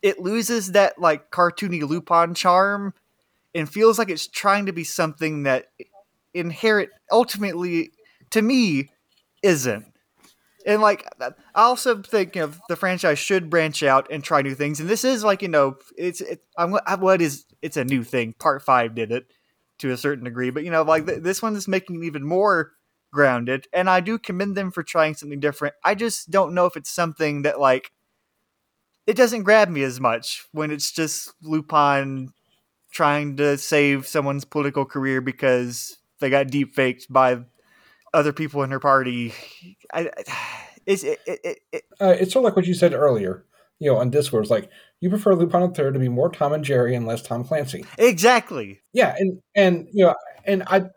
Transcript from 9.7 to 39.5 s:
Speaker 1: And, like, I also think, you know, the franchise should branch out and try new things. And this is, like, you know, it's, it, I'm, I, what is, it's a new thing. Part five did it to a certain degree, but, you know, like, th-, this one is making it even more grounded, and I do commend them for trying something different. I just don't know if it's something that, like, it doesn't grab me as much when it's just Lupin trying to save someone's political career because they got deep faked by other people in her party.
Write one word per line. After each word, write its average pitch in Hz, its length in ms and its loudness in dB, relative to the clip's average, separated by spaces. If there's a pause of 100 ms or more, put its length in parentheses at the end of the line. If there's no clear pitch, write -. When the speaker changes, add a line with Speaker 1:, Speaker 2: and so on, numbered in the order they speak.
Speaker 1:
And, 214 160 2
like, 208 260 2 (120)
I 127 120 -8 (240)
also 240 480 2
think, 196 320 -2
you 175 80 -2
know, 147 80 -6 (180)
the 170 60 -2
franchise 180 440 0
should 185 300 -2
branch 160 340 0
out 135 280 4
and 147 120 -8
try 147 200 2
new 135 100 -4
things. 147 260 -4
And 160 80 -8
this 214 160 -2
is, 254 200 0
like, 202 180 0
you 202 60 -6
know, 139 280 2 (220)
it's, 175 240 -6
it, - 200 -10 (160)
I'm, 175 280 0
I, 190 100 -2
what 190 260 4
is, 143 240 -2 (160)
it's 156 160 -6
a 135 60 -2
new 127 200 0
thing. 113 300 -4
Part 139 280 -2
five 120 340 2
did 113 160 -4
it 127 200 -6 (480)
to 135 120 -4
a 123 60 -4
certain 139 260 -4
degree, 123 280 -6
but, 151 120 -6
you 175 80 -8
know, 160 120 2
like, 156 240 2
th-, 160 140 -6
this 180 200 -4
one 220 140 -4
is 196 120 -8
making 185 360 -4
it - 40 -8
even 147 160 -8
more 180 500 0 (380)
grounded, 131 640 2
and 180 160 2
I 185 100 6
do 214 180 -4
commend 196 380 -6
them 190 160 -4
for 170 120 -8
trying 156 320 0
something 143 240 -12
different. 143 340 -4 (100)
I 196 120 2
just 220 360 -6
don't 185 220 2
know 180 140 2
if 170 100 -4
it's 143 140 -12
something 156 500 -2
that, 143 180 0
like, 131 320 2 (1160)
it 214 100 0
doesn't 233 260 4
grab 208 240 6
me 151 160 -2
as 127 160 -4
much 120 520 -2
when 151 200 -6
it's 147 200 -6
just - 500 -6
Lupin 143 880 0 (600)
trying 147 460 0
to 143 200 2
save 143 500 2
someone's 139 380 -4
political 143 400 -4
career 135 360 -4
because 127 760 -2 (220)
they 139 100 -2
got 135 180 2
deep 135 280 -2
faked 127 360 -2
by 127 280 4 (760)
other 151 180 2
people 143 320 -4
in 131 80 -4
her 139 80 -4
party. 127 540 0 (600)